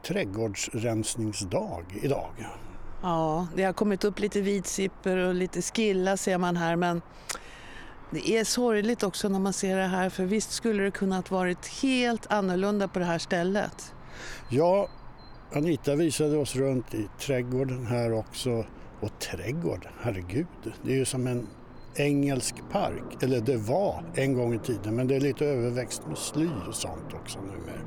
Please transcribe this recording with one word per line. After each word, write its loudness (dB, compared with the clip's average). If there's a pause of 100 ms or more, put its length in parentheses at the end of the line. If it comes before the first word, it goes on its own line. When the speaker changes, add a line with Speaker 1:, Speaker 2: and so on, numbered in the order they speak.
Speaker 1:
trädgårdsrensningsdag -2 (160)
idag. 0 (720)
Speaker 2:
Ja, 2
det 2
har 4
kommit 2
upp 0
lite 0
vitsipper 0
och 2
lite 0
skilla 2
ser 2
man 2
här, 2
men 2 (1080)
det -2
är 4
sorgligt 4
också 0
när 2
man 2
ser 2
det 2
här, 2
för 0
visst 2
skulle 2
det 2
kunnat 0
varit 0 (140)
helt 4
annorlunda 2
på -2
det 2
här 2
stället. 0 (560)
Speaker 1:
Ja, 6 (680)
Anita 2
visade 4
oss 0
runt 2
i -2 (120)
trädgården 0
här 2
också. 0 (360)
Och -6
trädgård, -4 (140)
herregud, -2 (360)
det 0
är 4
ju 4
som 0
en 0 (480)
engelsk 2 (160)
park. -2
Eller 4
det 2
var 0 (120)
en 4
gång 2
i 0
tiden, -2
men 2
det 4
är 2
lite 2
överväxt 0
med -6
sly 0 (180)
och -8
sånt -6
också -10
numera. -8